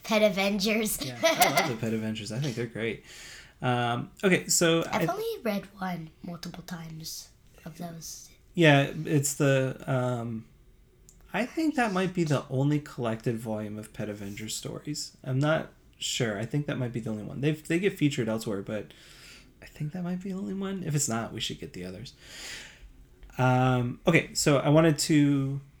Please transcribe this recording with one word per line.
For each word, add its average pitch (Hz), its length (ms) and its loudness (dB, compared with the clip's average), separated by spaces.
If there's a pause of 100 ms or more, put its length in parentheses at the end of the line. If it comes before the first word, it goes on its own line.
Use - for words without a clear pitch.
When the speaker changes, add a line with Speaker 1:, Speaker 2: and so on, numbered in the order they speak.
Speaker 1:
Pet 214 180 2
Avengers. 208 800 2
Speaker 2:
Yeah, - 180 -8
I 330 280 6 (100)
love - 100 0
the 117 60 -4
Pet 110 180 -2
Avengers. 110 380 -4
I 110 60 -4
think 135 180 -2
they're 120 100 -4
great. 113 380 -6 (560)
Um, 123 500 0 (140)
okay, 180 240 4
so 165 400 4
Speaker 1:
<laughs> - 40 -6
I've 175 160 0
Speaker 2:
I 339 40 -2
Speaker 1:
only 427 120 -4 (200)
read 202 220 -4 (120)
one 170 320 -6 (140)
multiple 170 420 -12
times 160 640 -12 (360)
of 156 140 -16
those. 165 500 -12 (260)
Speaker 2:
Yeah, 143 360 8 (160)
it's 143 280 2
the, 135 420 2 (100)
um, 120 580 -2 (880)
I 214 140 0
think 320 300 0
that 233 160 2
might 185 200 2
be 175 120 2
the 147 260 2
only 143 300 2
collected 117 580 -2
volume 107 400 -6
of 107 140 -14
Pet 107 160 -6
Avengers 104 460 -8
stories. - 680 -8
I'm 131 140 0
not 151 320 2 (280)
sure. 110 400 -2
I 110 60 -2
think 147 220 -2
that - 100 -4
might 120 160 -4
be 123 80 -4
the 113 100 -6
only 107 120 -4
one. - 180 -8
They've, 151 260 0
they 165 120 2
get 190 180 0
featured 143 320 2
elsewhere, 110 320 -2
but 104 280 -6 (720)
I - 40 -18
think - 260 -8
that 180 100 -6
might 180 180 -4
be 190 120 -8
the 180 60 -6
only 202 160 -6
one. 196 300 -4
If 151 120 -2
it's 139 120 0
not, 113 240 -4
we 113 80 -6
should - 200 -6
get 82 120 -12
the 90 120 -10
others. 95 280 -12 (1300)
Um, 127 680 4
okay, 165 280 4
so 147 240 4
I 147 100 2
wanted 156 320 6
to 143 600 4 (200)